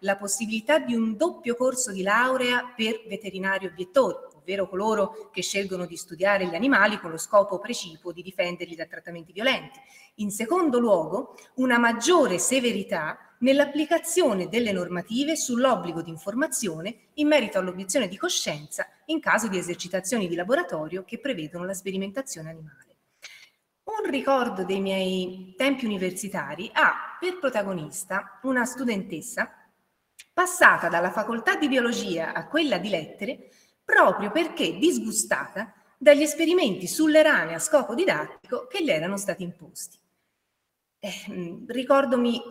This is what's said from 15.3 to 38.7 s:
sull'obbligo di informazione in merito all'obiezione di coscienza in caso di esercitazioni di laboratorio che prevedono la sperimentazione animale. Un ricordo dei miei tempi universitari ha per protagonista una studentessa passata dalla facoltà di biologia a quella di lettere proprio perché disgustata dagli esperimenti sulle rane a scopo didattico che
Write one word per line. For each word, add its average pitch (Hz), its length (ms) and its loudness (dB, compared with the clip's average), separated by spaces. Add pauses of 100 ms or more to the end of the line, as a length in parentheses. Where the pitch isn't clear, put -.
sull'obbligo 220 640 0
di 165 80 -12
informazione 202 1040 -6
in 294 140 2
merito 247 300 4
all'obiezione 185 500 -2
di 196 80 -12
coscienza 165 720 -4 (200)
in 320 140 -2
caso 214 280 2
di 190 100 -2
esercitazioni 175 680 -4
di 170 60 -4
laboratorio 180 720 -2
che 226 140 -12
prevedono 175 460 -6
la 190 100 -6
sperimentazione 190 760 -8
animale. 160 460 -20 (880)
Un 427 260 -4
ricordo 247 540 0
dei 190 160 -2
miei 185 760 -4
tempi 262 300 0
universitari 185 840 -6
ha - 460 0
per 359 200 -4
protagonista 190 1040 -4
una 254 220 0
studentessa 233 880 -4 (800)
passata 262 560 6
dalla 185 220 2
facoltà 233 460 -2
di 294 120 0
biologia 208 640 0
a 165 160 -6
quella 285 300 0
di 190 100 -4
lettere 202 600 -6 (340)
proprio - 460 4
perché 294 480 -2
disgustata 214 960 -2 (240)
dagli 285 240 8
esperimenti 311 640 2
sulle 311 360 6
rane 185 320 2
a 165 40 -4
scopo 247 360 2
didattico - 720 -2
che 381 160 -6